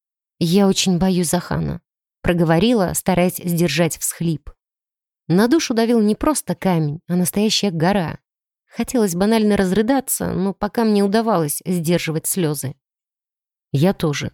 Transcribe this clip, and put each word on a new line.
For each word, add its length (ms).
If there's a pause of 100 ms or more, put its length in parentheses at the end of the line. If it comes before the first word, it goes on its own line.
(400)
«Я 280
очень 300
боюсь 320
за 100
Хана», 420 (420)
проговорила, 720
стараясь 420
сдержать 600
всхлип. 500 (800)
На 200
душу 280
давил 260
не 140
просто 400
камень, 520
а 80
настоящая 540
гора. 480 (480)
Хотелось 480
банально 420
разрыдаться, 760
но 200
пока 320
мне 200
удавалось 600
сдерживать 600
слёзы. 500 (960)
«Я 220
тоже. 400